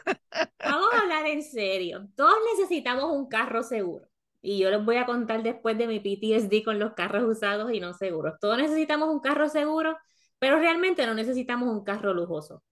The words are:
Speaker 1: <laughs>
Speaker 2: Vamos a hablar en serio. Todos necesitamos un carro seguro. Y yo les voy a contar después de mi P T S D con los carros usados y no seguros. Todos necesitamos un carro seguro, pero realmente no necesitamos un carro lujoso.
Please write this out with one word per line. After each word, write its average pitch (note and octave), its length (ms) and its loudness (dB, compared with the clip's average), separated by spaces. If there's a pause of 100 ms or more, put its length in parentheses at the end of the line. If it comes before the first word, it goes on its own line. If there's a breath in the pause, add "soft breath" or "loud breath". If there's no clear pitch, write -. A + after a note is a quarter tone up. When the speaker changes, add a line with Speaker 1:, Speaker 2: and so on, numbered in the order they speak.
Speaker 1:
<laughs> - 580 -4
Speaker 2:
Vamos E4 300 2
a A#4 60 4
hablar D#4 260 0
en D4+ 160 -2
serio. F#3+ 760 -4
Todos E4 200 6 (200)
necesitamos D4+ 560 0
un C#4 160 -4
carro A3+ 340 -2
seguro. G#3 460 -6 (320)
Y G3+ 180 -4
yo F#3+ 120 4
les G#3 120 2
voy A#3 140 2
a B3 80 2
contar A#3 380 -2
después A3+ 340 -2
de A#3 100 0
mi A3 140 -2
P G3 180 -2
T A3 180 0
S A3 120 2
D G#3+ 140 4
con G#3+ 160 -2
los G#3+ 160 -2
carros G3+ 300 0
usados G#3+ 480 0
y G#3+ 80 -2
no F3 120 -8
seguros. E3 480 -4
Todos G#3 160 2
necesitamos D4+ 540 0
un D4 100 0
carro D4 300 2
seguro, D#4 480 0 (400)
pero C4+ 200 4
realmente E4+ 480 2
no A3+ 60 -2
necesitamos B3 560 -2
un G#3 160 -2
carro G3+ 300 -2
lujoso. E3+ 580 -6